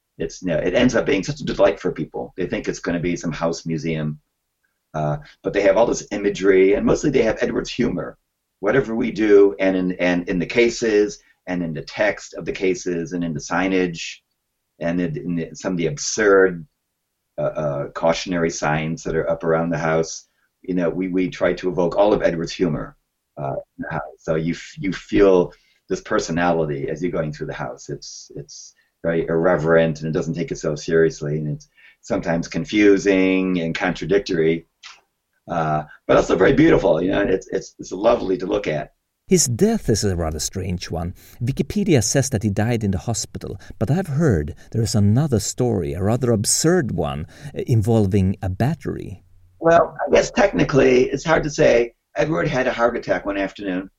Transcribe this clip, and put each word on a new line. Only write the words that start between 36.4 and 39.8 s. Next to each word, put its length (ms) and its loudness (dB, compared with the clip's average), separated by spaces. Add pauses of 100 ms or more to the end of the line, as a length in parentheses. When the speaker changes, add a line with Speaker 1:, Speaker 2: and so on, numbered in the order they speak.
Speaker 1:
beautiful. 460 4
You 120 0
know, 100 0
it's, 280 0
it's, 280 -8
it's 140 -14
lovely 480 2
to 80 -6
look 180 -2
at. 280 -6 (340)
Speaker 2:
His 180 4
death 440 0